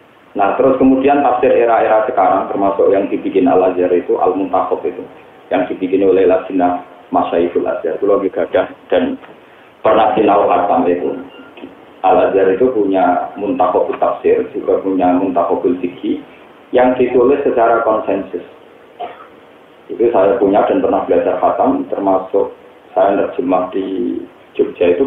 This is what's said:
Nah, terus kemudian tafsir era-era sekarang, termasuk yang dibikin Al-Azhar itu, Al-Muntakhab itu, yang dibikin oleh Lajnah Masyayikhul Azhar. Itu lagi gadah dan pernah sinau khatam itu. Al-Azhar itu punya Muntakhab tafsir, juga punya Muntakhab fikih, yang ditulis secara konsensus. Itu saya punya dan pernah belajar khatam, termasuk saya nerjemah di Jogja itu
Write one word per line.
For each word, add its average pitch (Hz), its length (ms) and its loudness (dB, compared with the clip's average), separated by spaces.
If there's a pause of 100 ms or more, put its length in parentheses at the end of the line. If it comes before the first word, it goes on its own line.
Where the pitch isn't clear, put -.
(400)
Nah, 98 160 0
terus 135 240 0
kemudian 131 400 4
tafsir 123 320 2
era-era 113 560 2
sekarang, - 400 0
termasuk 98 480 0
yang 98 160 -2
dibikin 92 380 0
Al-Azhar 90 420 2
itu, 87 240 0
Al-Muntakhab 92 720 -2
itu, - 160 -8 (480)
yang 92 160 -2
dibikin 92 400 -2
oleh 95 160 4
Lajnah 90 560 0 (320)
Masyayikhul 85 560 0
Azhar. - 320 -4
Itu 101 80 -2
lagi 98 240 0
gadah 92 400 -2 (160)
dan - 320 -2 (640)
pernah 110 320 2
sinau 101 320 2
khatam 87 400 0
itu. 87 240 -2 (880)
Al-Azhar 95 560 2
itu 127 160 2
punya 92 640 0
Muntakhab 92 640 -2
tafsir, - 560 0
juga 95 240 0
punya 90 400 0
Muntakhab 90 400 0
fikih, - 640 -4 (480)
yang 127 240 2
ditulis 127 480 2
secara 117 400 2
konsensus. 98 600 -4 (1500)
Itu 117 240 0
saya 98 240 2
punya 104 320 2
dan 95 80 2
pernah 95 240 0
belajar 90 320 0
khatam, 90 560 0
termasuk 98 640 -2 (400)
saya 101 160 2
nerjemah 92 640 -2
di 95 400 -4 (400)
Jogja 87 400 0
itu 135 100 0